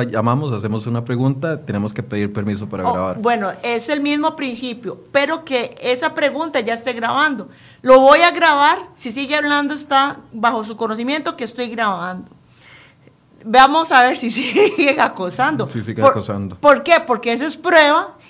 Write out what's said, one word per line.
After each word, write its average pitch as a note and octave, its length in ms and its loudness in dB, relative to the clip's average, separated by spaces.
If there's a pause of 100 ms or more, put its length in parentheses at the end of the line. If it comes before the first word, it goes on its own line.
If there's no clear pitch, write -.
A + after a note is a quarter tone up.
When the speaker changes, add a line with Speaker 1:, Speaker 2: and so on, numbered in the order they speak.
(100)
Speaker 1:
llamamos, B2 420 0
hacemos G#2+ 340 -4
una A#2+ 200 -4
pregunta, C3+ 580 -2
tenemos G#2 300 -4
que A#2+ 80 -6
pedir G#2 320 -4
permiso G#2 340 -6
para F#2 180 -6
Speaker 2:
Oh, B3 60 0
Speaker 1:
grabar. F#2 260 -4
Speaker 2:
bueno, G#3+ 320 -2 (120)
es A#3 260 -4
el D4 140 -2
mismo D4+ 340 -2
principio, A#3+ 640 -10 (120)
pero D4+ 320 -2
que B3+ 380 -4
esa B3+ 320 -2
pregunta D4 480 -2
ya A3+ 140 -4
esté A#3 180 -6
grabando. A#3+ 560 -2 (320)
Lo C4 200 8
voy C#4+ 200 8
a F4 100 6
grabar, D#4+ 480 2 (160)
si - 160 -10
sigue C#4 260 -4
hablando, D4 360 0
está C#4+ 460 0 (160)
bajo A3+ 300 -2
su G#3+ 120 -10
conocimiento B3 580 -4
que B3+ 100 -10
estoy A#3+ 240 -6
grabando. F#3 600 -4 (1160)
Vamos C#4 460 4
a C4 100 6
ver B3+ 160 2
si A#3+ 120 -4
<laughs> A3 80 -2
siguen C#4+ 640 2
acosando. A3+ 680 -2
Speaker 1:
Sí, A#2 140 -8
sigue A2 200 -6
Speaker 2:
Por-, C4+ 100 8
Speaker 1:
acosando. G2+ 440 -6
Speaker 2:
¿por C#4+ 260 4
qué? E4+ 140 4 (100)
Porque A#3 260 -2
esa B3+ 140 -2
es D#4 100 -6
prueba E4 600 2 (140)